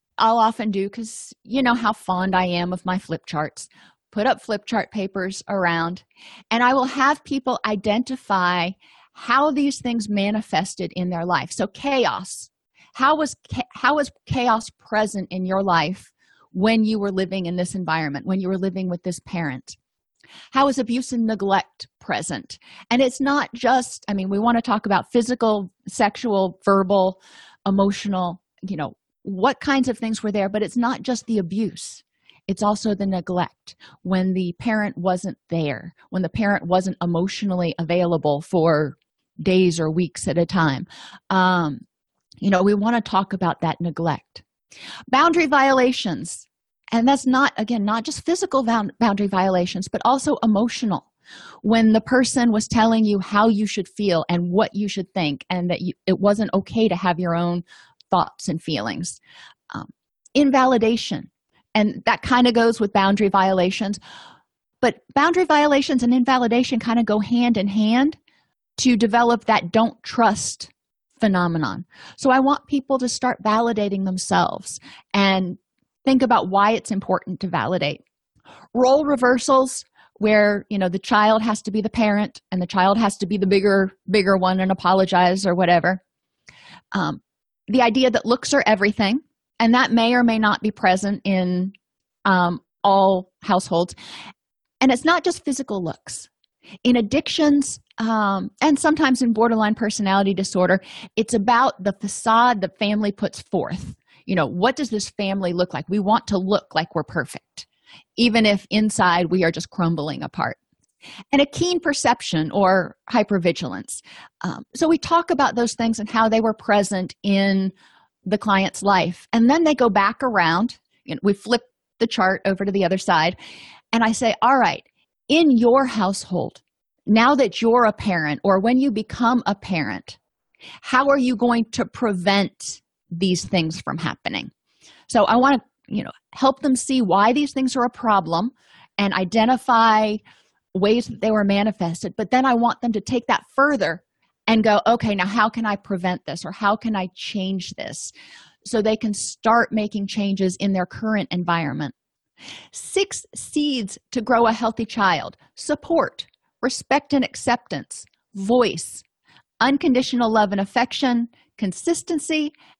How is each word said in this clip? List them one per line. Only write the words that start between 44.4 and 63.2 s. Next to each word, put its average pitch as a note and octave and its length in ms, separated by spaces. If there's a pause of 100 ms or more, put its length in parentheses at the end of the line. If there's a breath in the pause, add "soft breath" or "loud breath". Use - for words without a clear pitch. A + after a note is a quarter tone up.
Boundary D#4+ 380
violations. B3+ 1040 (440)
And A#3 160
that's C#4 180
not, C4 300
again, A3 280
not A3 200
just - 200
physical F4 400
bound-, A3 360
boundary G3+ 260
violations, F#3+ 640
but - 160
also C4+ 400
emotional. G#3+ 680 (500 loud breath)
When A3 300
the A3 80
person A#3+ 520
was G#3+ 160
telling A3+ 360
you G#3 140
how G#3 300
you G#3+ 180
should G3 220
feel F3+ 400
and F3 240
what G#3 200
you G#3 140
should F#3+ 260
think, D3 380
and F3+ 180
that F3 120
you, F3+ 140 (120)
it F#3 140
wasn't G3+ 340
okay G#3+ 340
to F#3 60
have F3+ 240
your E3+ 160
own F3 300 (440 soft breath)
thoughts - 400
and E3 140
feelings. A2 580 (540 loud breath)
Um, - 160 (420)
invalidation. B3+ 1000 (420)
And G#3+ 320
that A3 160
kinda B3 300
goes A#3 260
with G3+ 140
boundary G3 360